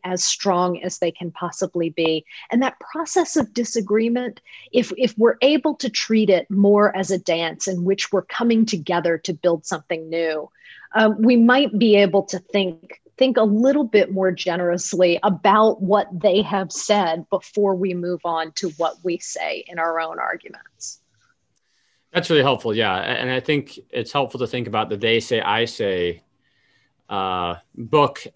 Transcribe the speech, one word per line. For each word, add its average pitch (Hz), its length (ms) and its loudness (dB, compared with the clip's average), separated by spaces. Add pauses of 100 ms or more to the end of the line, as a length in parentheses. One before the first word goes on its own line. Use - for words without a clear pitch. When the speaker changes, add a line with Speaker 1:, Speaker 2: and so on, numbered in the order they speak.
Speaker 1:
as 180 180 -4
strong 180 600 -2
as 180 160 -8
they 170 120 -6
can 170 200 -10
possibly 170 580 -6
be. 160 380 -2 (240)
And 240 120 2
that 262 160 -4
process - 580 -4
of 277 180 -2
disagreement, 233 880 -2 (280)
if, - 280 0
if 247 180 0
we're 226 240 4
able 294 360 4
to 262 120 -6
treat 220 400 2
it 185 220 2
more 202 440 6
as 190 160 -4
a 190 80 0
dance 165 500 -4
in 175 160 -4
which 196 280 -2
we're 190 100 0
coming 226 440 2
together 170 520 -2
to 180 140 -6
build 165 320 0
something 160 460 -8
new, 160 400 -4 (440)
um, 220 280 4
we 240 140 6
might 233 420 4
be 214 180 6
able 196 280 4
to - 140 -8
think, 180 600 -6 (160)
think 262 200 2
a 233 60 4
little 247 420 2
bit 208 280 2
more 190 200 0
generously 175 920 0
about 208 580 4
what 196 320 2
they 185 300 2
have 190 300 -4
said 170 580 -2
before 196 440 -2
we 185 200 -2
move 175 300 -6
on 160 280 -4
to 185 180 -6
what 156 320 -4
we 170 160 -4
say - 500 -8
in 175 100 -12
our 165 220 -2
own 160 180 -8
arguments. - 800 -12 (1120)
Speaker 2:
That's - 160 -4
really 151 140 4
helpful. 123 320 0
Yeah. 107 200 0
A-, 92 260 -4
and 127 100 -4
I 127 100 -2
think 147 380 -4 (120)
it's - 220 -8
helpful 135 280 -4
to 123 60 -2
think 120 200 -6
about 110 220 -2
the 107 80 -4
"they 113 240 2
say, 113 200 -2
I 110 240 0
say," 90 580 -4 (840)
uh, 92 480 -4 (180)
book 143 600 0